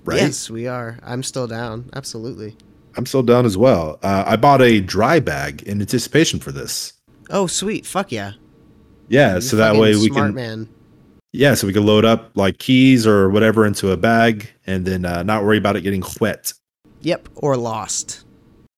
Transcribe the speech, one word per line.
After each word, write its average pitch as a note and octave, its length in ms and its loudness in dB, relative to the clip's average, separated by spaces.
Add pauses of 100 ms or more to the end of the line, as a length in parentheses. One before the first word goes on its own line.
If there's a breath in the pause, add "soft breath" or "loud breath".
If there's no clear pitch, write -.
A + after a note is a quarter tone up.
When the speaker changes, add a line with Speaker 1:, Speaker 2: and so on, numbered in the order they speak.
Speaker 1:
right? - 160 -2
Speaker 2:
Yes, - 300 -2
we A2+ 160 -10
are. A#2+ 360 -10
I'm B2 200 -8
still B2+ 240 -8
down. A#2 480 -10
Absolutely. A2 640 -14 (400)
Speaker 1:
I'm B2 100 -8
still C3+ 160 0
down A#2+ 220 4
as G2+ 120 0
well. F#2 460 2
Uh, G2 240 0
I A2 100 0
bought C3+ 260 6
a A2+ 180 6
dry G#2+ 400 0
bag - 420 -6
in G2+ 180 -6
anticipation B2+ 600 -2
for C#3 120 -12
this. - 420 -12 (360)
Speaker 2:
Oh, G3 160 -2
sweet. F#3+ 400 -6
Fuck G3 260 -8
yeah. G2+ 200 -8 (760)
Speaker 1:
Yeah, A2+ 280 4
Speaker 2:
You F2 60 -2
Speaker 1:
so A#2 140 -2
that A2 120 4
Speaker 2:
fucking G#2+ 120 4
Speaker 1:
way G#2+ 140 6
we G#2+ 140 4
Speaker 2:
smart G#2 200 0
Speaker 1:
can G2+ 60 -4
Speaker 2:
man. A2 340 -10 (680)
Speaker 1:
Yeah, C3 200 4
so G2+ 120 -2
we G2 60 -2
can G#2 140 2
load G#2+ 180 4
up, A2+ 300 2
like, G2 240 0
keys C3 480 4
or G2+ 240 4
whatever G#2+ 360 4
into G2 240 -2
a F#2 60 0
bag A2+ 520 0 (180)
and F#2 180 -4
then, F#2 200 -4
uh, F2 180 -4
not G#2 220 -2
worry G#2+ 140 2
about G2+ 180 0
it F#2 60 -4
getting F#2+ 200 -4 (180)
wet. - 320 -6 (500)
Speaker 2:
Yep, E3 340 -6
or C#3 200 -2
lost. A2+ 680 -8 (540)